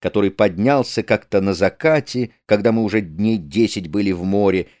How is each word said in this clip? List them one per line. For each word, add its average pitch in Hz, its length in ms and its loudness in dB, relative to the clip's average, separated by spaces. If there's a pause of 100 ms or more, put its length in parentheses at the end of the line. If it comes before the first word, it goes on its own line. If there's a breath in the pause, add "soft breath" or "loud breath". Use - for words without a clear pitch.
который 101 300 0
поднялся 110 720 0
как-то 104 400 -2
на 98 100 0
закате, 123 800 -2 (160 soft breath)
когда 107 260 2
мы 113 100 0
уже 107 200 0
дней 101 340 -2
десять 92 520 -2
были 98 240 0
в 87 120 -6
море, 95 440 2 (120)